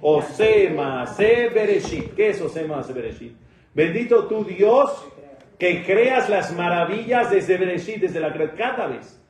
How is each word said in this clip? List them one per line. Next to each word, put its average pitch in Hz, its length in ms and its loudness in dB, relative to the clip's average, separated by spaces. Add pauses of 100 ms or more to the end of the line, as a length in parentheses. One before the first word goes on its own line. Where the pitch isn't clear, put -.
oseh 190 680 4
maaseh 151 800 0
bereshit. 202 600 -2
¿Qué 208 140 2
es 175 120 -4
oseh 160 260 -6
maaseh 139 260 -8
bereshit? 117 420 -12 (400)
Bendito 208 520 2
tú 214 160 -4
Dios 208 640 2 (520)
que 175 240 0
creas 233 480 2
las 190 240 -2
maravillas 180 760 -2
desde 185 300 2
Bereshit, 185 420 -4
desde 165 180 -2
la 156 140 -4
cre-, 156 220 -4
cada 233 320 -4
vez. - 420 -12